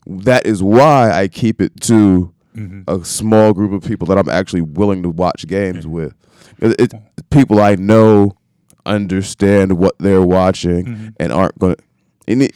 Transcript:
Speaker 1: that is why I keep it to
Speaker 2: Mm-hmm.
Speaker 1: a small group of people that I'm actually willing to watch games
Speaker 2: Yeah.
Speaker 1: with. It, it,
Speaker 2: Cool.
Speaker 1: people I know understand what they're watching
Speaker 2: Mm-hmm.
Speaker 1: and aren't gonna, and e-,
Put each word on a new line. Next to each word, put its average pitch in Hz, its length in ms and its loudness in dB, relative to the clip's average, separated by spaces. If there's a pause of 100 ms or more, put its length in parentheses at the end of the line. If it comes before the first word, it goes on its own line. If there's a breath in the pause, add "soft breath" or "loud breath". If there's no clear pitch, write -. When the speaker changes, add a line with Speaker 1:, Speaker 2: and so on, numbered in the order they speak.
Speaker 1:
that 101 400 -2
is 98 160 -2
why 120 480 4
I 95 160 -2
keep 110 340 -4
it - 200 -4
to 95 520 2 (220)
Speaker 2:
Mm-hmm. 98 340 -16
Speaker 1:
a 87 160 -6
small 107 480 2
group 98 200 -4
of 98 140 -8
people 98 200 -6
that 95 100 0
I'm 87 120 0
actually 90 320 -4
willing 90 420 -4
to 87 60 -4
watch 85 380 -6
games 92 380 -6
Speaker 2:
Yeah. 80 60 -12
Speaker 1:
with. 80 220 -10 (460 soft breath)
It, 113 220 0
it, 120 100 2
Speaker 2:
Cool. - 120 -20 (260)
Speaker 1:
people 113 300 4
I 104 160 4
know 101 640 4 (480)
understand 98 920 0
what 95 220 0
they're 95 260 2
watching 92 600 0
Speaker 2:
Mm-hmm. 110 220 -14 (120)
Speaker 1:
and 69 140 -4
aren't 90 260 -2
gonna, 92 160 0 (540)
and 127 140 0
e-, - 120 0